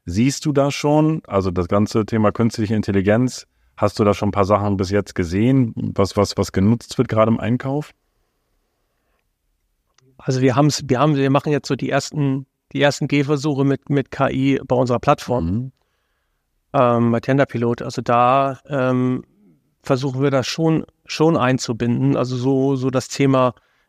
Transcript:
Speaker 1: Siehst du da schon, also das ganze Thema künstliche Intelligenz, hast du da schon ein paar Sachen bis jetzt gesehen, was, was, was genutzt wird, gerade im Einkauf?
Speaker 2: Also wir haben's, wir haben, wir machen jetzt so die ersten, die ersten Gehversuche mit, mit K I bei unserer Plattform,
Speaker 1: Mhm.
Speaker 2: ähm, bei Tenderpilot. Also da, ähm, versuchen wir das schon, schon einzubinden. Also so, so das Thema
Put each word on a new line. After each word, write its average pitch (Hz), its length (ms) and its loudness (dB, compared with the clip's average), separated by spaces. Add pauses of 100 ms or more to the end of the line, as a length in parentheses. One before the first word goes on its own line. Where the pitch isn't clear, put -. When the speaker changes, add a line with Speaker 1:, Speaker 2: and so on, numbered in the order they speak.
Speaker 1:
Siehst 117 420 -2
du 151 60 0
da 139 180 2
schon, 156 560 0
also 98 240 -2
das 87 160 -2
ganze 104 400 0
Thema 107 240 0
künstliche 113 460 -2
Intelligenz, 104 720 0 (300)
hast - 220 -2
du 113 60 2
da 101 100 4
schon 101 140 -4
ein 95 40 -2
paar 101 120 0
Sachen 101 320 0
bis 92 140 -2
jetzt 101 240 -2
gesehen, 113 600 0 (220)
was, 98 200 0
was, 101 200 0
was 101 160 -2
genutzt 104 440 0
wird, 123 120 0
gerade 110 220 2
im 113 100 0
Einkauf? 135 500 -4 (2250)
Speaker 2:
Also 131 220 -4
wir 127 140 4
haben's, 143 320 2
wir 123 140 2
haben, 147 160 2
wir 135 140 0
machen 143 200 0
jetzt 143 160 -2
so 135 100 -4
die 131 140 -6
ersten, 139 560 -4 (260)
die 139 100 -2
ersten 143 260 2
Gehversuche 143 560 0
mit, 139 260 0
mit 139 200 0
K 139 200 0
I 135 340 0
bei 127 120 0
unserer 123 240 2
Plattform, 127 440 0
Speaker 1:
Mhm. 117 280 -4 (1000)
Speaker 2:
ähm, 120 380 2
bei 117 100 0
Tenderpilot. 120 640 0
Also 127 200 -8
da, 127 640 2
ähm, 127 560 -2 (580)
versuchen 135 400 -2
wir 143 80 2
das 135 160 0
schon, 160 380 0 (220)
schon 160 300 2
einzubinden. 123 800 0
Also 127 200 -2
so, 135 400 0
so 131 140 -2
das 127 180 -2
Thema 131 460 2 (340)